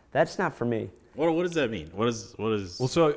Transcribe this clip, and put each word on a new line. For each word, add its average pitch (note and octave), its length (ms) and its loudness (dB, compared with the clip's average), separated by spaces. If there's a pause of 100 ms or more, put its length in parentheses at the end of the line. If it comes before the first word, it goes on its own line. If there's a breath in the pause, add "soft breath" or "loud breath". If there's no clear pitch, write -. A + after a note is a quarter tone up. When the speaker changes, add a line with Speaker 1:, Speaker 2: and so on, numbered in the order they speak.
(100)
Speaker 1:
that's D#3+ 280 2
not F3 160 0
for - 100 -4
me. A2 260 -2 (240)
Speaker 2:
What, D#3+ 200 2
what E3+ 80 0
does F3+ 120 -2
that C#3 160 2
mean? D#2+ 240 -8
What A2 140 2
is, A2 300 -6
what A2 140 0
is G2 280 -4
Speaker 3:
Well, C3 80 2
so, D#3+ 280 4